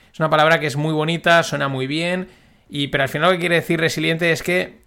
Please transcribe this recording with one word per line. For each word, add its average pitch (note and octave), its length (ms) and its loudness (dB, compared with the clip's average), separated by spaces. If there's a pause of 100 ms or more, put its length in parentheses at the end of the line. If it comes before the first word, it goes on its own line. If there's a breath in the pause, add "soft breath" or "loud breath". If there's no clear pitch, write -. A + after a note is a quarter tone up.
(120)
es - 80 -12
una D#3 100 0
palabra D#3 300 4
que D#3 60 -4
es C3+ 100 -4
muy D3+ 160 -2
bonita, E3 500 2
suena C#3+ 260 -4
muy C3 180 -4
bien, F3 420 -4 (400 soft breath)
y, C#3 200 -4
pero C#3 160 0
al C3 40 -2
final D#3 220 0
lo F#3 40 2
que E3+ 60 -2
quiere E3+ 160 2
decir E3 240 0
resiliente E3 520 0
es D3+ 100 -2
que F3+ 440 -4